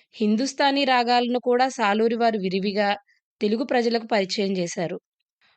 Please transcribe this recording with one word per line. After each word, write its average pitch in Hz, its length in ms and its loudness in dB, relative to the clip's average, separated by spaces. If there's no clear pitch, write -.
హిందుస్థానీ 269 720 0
రాగాలను 247 560 2
కూడా 247 300 2
సాలూరి 226 460 0
వారు 226 220 2
విరివిగా 196 600 -2
తెలుగు 220 220 0
ప్రజలకు 233 480 0
పరిచయం 196 460 -2
చేశారు. 170 420 -4